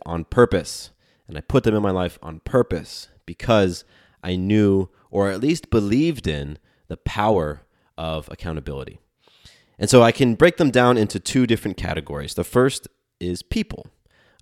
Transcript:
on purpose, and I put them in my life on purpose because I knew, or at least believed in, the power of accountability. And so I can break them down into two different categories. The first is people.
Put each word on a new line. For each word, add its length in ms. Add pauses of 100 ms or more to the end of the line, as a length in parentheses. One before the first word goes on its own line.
on 200
purpose, 680 (380)
and 100
I 40
put 200
them 140
in 60
my 100
life 300
on 180
purpose 680 (160)
because 600 (380)
I 140
knew, 540 (200)
or 200
at 100
least 300
believed 560
in, 320 (300)
the 80
power 680 (340)
of 340
accountability. 680 (800)
And 100
so 140
I 100
can 220
break 220
them 140
down 280
into 220
two 260
different 300
categories. 580
The 100
first 440 (320)
is 220
people. 440 (560)